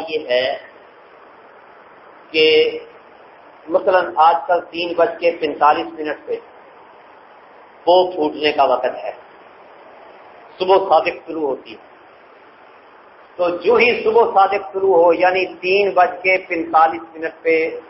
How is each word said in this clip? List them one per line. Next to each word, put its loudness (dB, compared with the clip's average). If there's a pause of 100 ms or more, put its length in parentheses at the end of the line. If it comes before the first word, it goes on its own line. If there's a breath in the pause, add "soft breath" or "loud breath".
یہ -6
ہے 0 (1700)
کہ 4 (880)
مثلاً 0
آج 4 (100)
کل 0 (100)
تین -6
بج 0 (120)
کے 2 (100)
پینتالیس 0
منٹ -10
پہ -6 (1500)
وہ 4
پھوٹنے -2
کا 2
وقت -2
ہے، -8 (1500)
صبح 4
صادق 0
شروع -6
ہوتی -8
ہے، -20 (1500)
تو -2
جو 0
ہی 2
صبح 4
صادق 0
شروع 0
ہو، 4
یعنی 0
تین -2
بج 2 (140)
کے 0
پینتالیس -2 (120)
منٹ -10
پہ 0 (200)